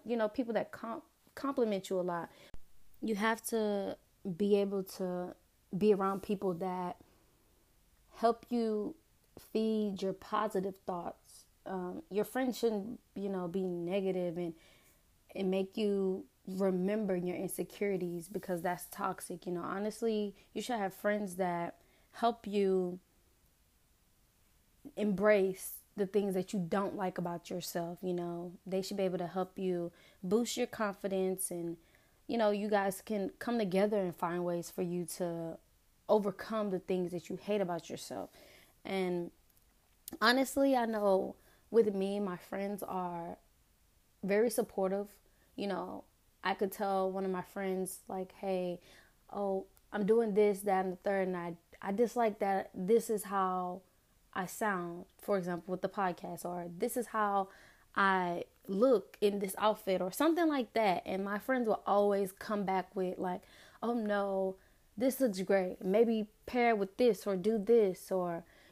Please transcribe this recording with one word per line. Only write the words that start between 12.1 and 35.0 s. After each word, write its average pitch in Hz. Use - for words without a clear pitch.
your 208
friends 254
shouldn't, 220
you 196
know, 180
be 190
negative 180
and, 175
and 185
make 190
you 196
remember 190
your 180
insecurities, 180
because 180
that's 175
toxic. 185
You 180
know, 175
honestly, 208
you 220
should 233
have 196
friends 208
that 175
help 233
you 190
embrace 202
the 202
things 196
that 185
you 190
don't 196
like 185
about 175
yourself. 175
You 180
know, 175
they 190
should 202
be 196
able 185
to 175
help 185
you 180
boost 214
your 247
confidence 190
and 170
you 233
know, 214
you 208
guys 196
can 196
come 240
together 208
and 180
find 175
ways 175
for -
you 175